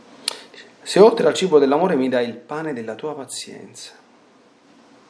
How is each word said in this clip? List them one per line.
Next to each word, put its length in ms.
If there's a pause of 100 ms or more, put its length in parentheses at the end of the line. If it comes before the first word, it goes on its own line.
(800)
"Se 180
oltre 280
al 60
cibo 260
dell'amore 360
mi 120
dai 200
il 80
pane 380
della 220
tua 180
pazienza, 760 (1200)